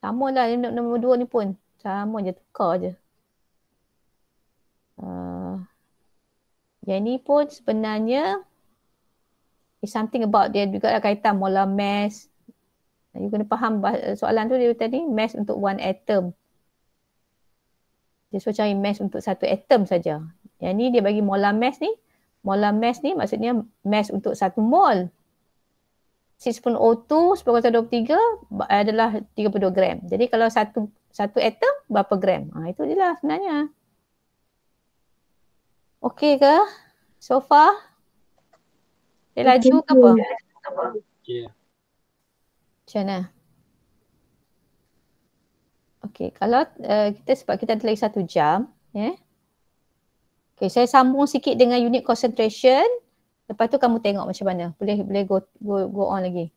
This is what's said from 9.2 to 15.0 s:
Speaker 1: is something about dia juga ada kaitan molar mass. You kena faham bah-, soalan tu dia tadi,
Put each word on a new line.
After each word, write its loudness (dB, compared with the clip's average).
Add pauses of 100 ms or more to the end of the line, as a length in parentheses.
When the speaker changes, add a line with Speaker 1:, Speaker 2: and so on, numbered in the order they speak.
Speaker 1:
is -10
something -4
about 2
dia 0
juga -2
ada 0
kaitan 0
molar 0
mass. -4 (880)
You -6
kena -4
faham -2
bah-, -4
soalan -2
tu 0
dia 2
tadi, -4